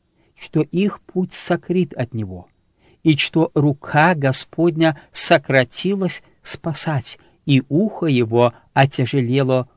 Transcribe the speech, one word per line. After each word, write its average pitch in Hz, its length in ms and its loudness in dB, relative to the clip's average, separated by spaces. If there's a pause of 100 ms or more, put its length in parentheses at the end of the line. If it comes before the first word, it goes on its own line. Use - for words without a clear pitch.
(360)
что - 240 -4
их 180 420 -4
путь 185 300 -6
сокрыт 185 600 -4
от 123 200 -6
Него, 92 340 -10 (560)
и 156 120 4
что - 380 0
рука 151 600 2
Господня 156 840 0 (120)
сократилась 170 1120 0 (200)
спасать, - 760 -6 (280)
и 135 220 4
ухо 180 380 -2
Его 120 480 2 (180)
отяжелело 131 1040 0